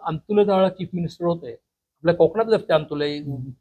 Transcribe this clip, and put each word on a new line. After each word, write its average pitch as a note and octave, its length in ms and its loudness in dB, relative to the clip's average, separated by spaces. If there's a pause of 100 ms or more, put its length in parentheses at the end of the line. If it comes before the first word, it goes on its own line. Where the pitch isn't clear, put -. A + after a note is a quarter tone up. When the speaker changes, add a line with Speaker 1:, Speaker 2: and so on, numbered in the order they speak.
Speaker 1:
अंतुले G#3 420 0
त्यावेळेला F#3+ 300 2
चीफ F3+ 180 -8
मिनिस्टर E3+ 340 -4
होते, E3+ 260 -4
आपल्या - 600 -4
कोकणातले G#3+ 420 4
असते - 160 -2
अंतुले, D3 440 -2
Speaker 2:
हम्म. C3+ 340 -10 (100)